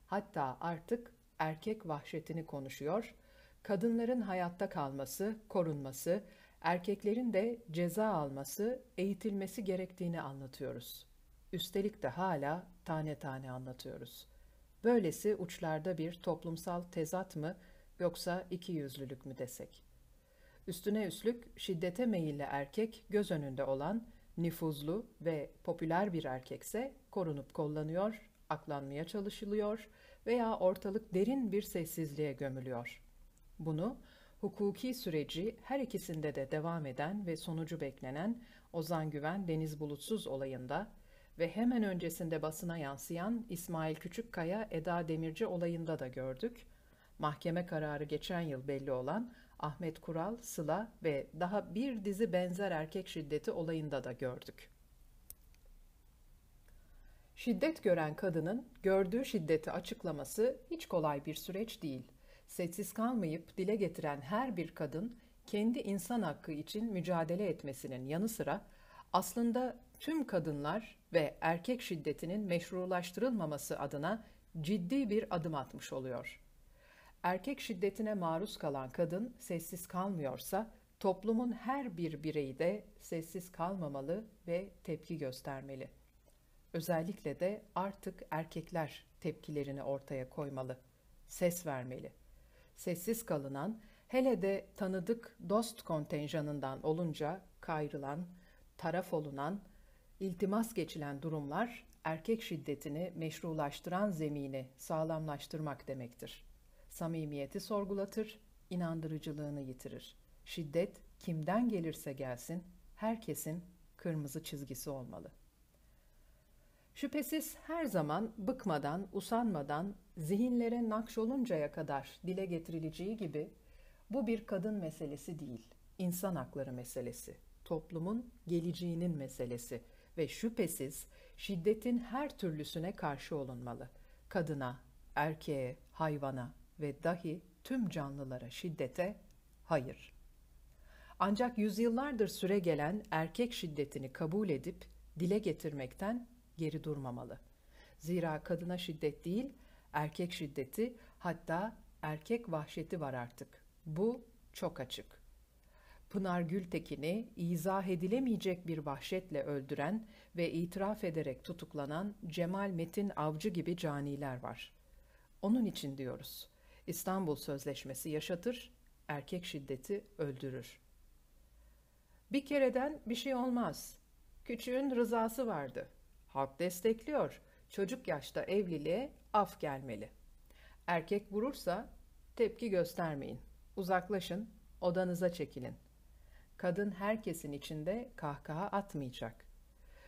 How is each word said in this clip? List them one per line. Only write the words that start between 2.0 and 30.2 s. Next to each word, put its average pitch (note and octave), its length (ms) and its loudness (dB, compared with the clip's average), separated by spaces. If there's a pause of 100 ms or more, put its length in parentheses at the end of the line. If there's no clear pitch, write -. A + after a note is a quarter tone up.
konuşuyor, D3 720 -2 (480)
kadınların A#3 580 4
hayatta F#3 480 0
kalması, C#3+ 680 -2 (120)
korunması, D#3 720 2 (380)
erkeklerin G3+ 720 2
de A3+ 260 4 (120)
ceza F3 360 4
alması, E3+ 720 0 (160)
eğitilmesi G3 640 0
gerektiğini F3+ 580 0
anlatıyoruz. C3+ 840 -8 (480)
Üstelik G3+ 500 0
de C#3+ 40 2
hala D#3+ 600 0 (180)
tane D#3 300 0
tane C3+ 360 -6
anlatıyoruz. B2+ 760 -10 (560)
Böylesi G#3+ 520 4
uçlarda E3 600 0
bir E3 160 0
toplumsal E3+ 680 -2
tezat F3 540 -2
mı D#3+ 220 -2 (420)
yoksa F3 520 0
ikiyüzlülük C#3 760 -4
mü C3 120 -8
desek? - 460 -8 (840)
Üstüne G#3 380 2
üstlük A#3 540 -2
şiddete F3+ 460 0
meyilli D#3+ 360 2
erkek C#3+ 680 0
göz G3+ 220 4
önünde C#3 320 0
olan, D3 440 2 (300)
nüfuzlu E3 680 0 (160)
ve D#3 300 0 (120)
popüler E3+ 500 2
bir D#3 100 0
erkekse F3+ 720 -4 (180)
korunup D#3+ 420 -2
kollanıyor, D#3+ 760 0 (200)
aklanmaya C#3+ 540 -2
çalışılıyor G#3 840 0 (400)